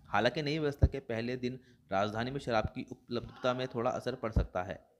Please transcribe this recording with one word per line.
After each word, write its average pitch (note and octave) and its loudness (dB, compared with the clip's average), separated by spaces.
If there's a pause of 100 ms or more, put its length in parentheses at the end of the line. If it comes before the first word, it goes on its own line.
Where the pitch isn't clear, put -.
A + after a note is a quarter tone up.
हालांकि A#2+ 2
नई D3 0
व्यवस्था C#3+ 4
के C#3 -2
पहले A#2+ -4
दिन B2+ -4 (320)
राजधानी G#2+ 0
में C#3 -6
शराब A2+ 2
की - -6
उपलब्धता A#2+ -2
में B2+ -2
थोड़ा A#2+ 0
असर B2 -4
पड़ A2+ -4
सकता F#2 2
है, - -10 (100)